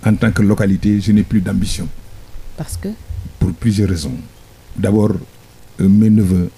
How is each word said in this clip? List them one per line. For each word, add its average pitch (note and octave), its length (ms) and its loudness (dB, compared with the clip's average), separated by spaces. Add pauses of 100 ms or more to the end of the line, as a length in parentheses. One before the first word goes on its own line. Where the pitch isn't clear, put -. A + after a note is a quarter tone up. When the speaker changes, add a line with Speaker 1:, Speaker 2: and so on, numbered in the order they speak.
Speaker 1:
en G#2+ 100 4
tant A2+ 160 0
que G#2 120 0
localité, G2+ 580 2
je G2+ 120 0
n'ai G#2 100 4
plus G#2+ 180 0
d'ambition. F2+ 480 -2 (680)
Speaker 2:
Parce - 200 -12
que ? - 120 -8 (500)
Speaker 1:
Pour F#2+ 140 0
plusieurs G2+ 360 0
raisons. C#2+ 260 -4 (640)
D'abord, G#2 360 2 (680)
euh, F#2+ 80 2
mes G#2+ 220 6
neveux F#2 480 2